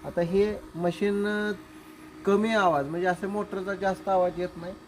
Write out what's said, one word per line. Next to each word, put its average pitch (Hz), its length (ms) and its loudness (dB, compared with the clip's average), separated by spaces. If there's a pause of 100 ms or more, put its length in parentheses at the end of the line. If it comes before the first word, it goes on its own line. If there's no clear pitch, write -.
आता 147 160 -2
हे 196 340 2 (200)
मशीन, 202 520 0
अ, 208 240 -2 (720)
कमी 208 240 4
आवाज, 175 380 4
म्हणजे 175 200 -2
असं 180 200 0
मोटरचा 196 460 -4
जास्त 190 360 -2
आवाज 180 280 4
येत 180 200 -4
नाही. 175 160 -10 (140)